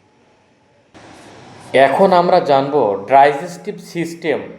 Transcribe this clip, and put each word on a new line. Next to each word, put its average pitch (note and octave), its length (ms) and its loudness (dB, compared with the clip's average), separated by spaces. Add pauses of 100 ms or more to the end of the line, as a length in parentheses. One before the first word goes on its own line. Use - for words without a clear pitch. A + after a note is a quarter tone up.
(1700)
এখন C#3 400 2
আমরা F3+ 260 2
জানব C3+ 680 -2
ডাইজেস্টিভ D3 680 0
সিস্টেম E3 600 -8 (200)